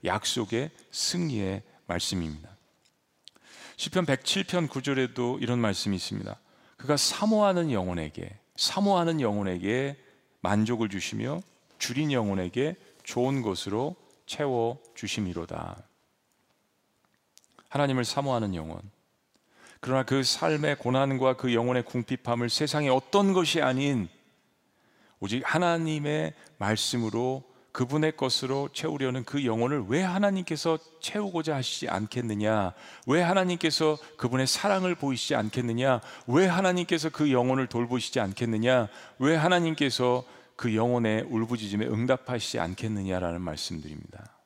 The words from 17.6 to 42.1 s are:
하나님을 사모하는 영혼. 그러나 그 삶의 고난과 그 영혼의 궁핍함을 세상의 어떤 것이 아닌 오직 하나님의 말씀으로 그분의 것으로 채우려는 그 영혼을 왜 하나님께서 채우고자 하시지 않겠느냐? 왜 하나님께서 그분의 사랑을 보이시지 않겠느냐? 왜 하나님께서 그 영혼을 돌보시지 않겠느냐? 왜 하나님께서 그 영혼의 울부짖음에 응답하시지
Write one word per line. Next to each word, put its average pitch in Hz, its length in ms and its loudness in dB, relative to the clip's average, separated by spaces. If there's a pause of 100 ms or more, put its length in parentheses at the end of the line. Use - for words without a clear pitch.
하나님을 135 380 2
사모하는 120 480 0
영혼. 82 260 -8 (1000)
그러나 131 220 0
그 131 220 2
삶의 151 540 0
고난과 131 580 2
그 127 160 0
영혼의 120 320 2
궁핍함을 120 640 -2
세상의 151 400 0
어떤 190 460 4
것이 180 260 2
아닌 131 480 2 (1120)
오직 107 240 -2
하나님의 156 880 0 (240)
말씀으로 113 920 -2 (260)
그분의 151 440 0
것으로 135 560 -2
채우려는 135 520 -2
그 143 200 -2
영혼을 120 420 2
왜 135 160 2
하나님께서 180 760 0 (240)
채우고자 170 540 -2
하시지 - 340 -4
않겠느냐? 107 840 0 (340)
왜 147 140 4
하나님께서 170 760 2 (180)
그분의 131 300 0
사랑을 185 480 2
보이시지 139 400 -2
않겠느냐? 120 640 2 (260)
왜 156 200 6
하나님께서 175 640 2
그 151 200 2
영혼을 131 360 4
돌보시지 120 520 -2
않겠느냐? 113 720 2 (300)
왜 147 180 4
하나님께서 151 880 2 (320)
그 113 180 0
영혼의 113 540 2
울부짖음에 110 560 -2
응답하시지 120 720 -2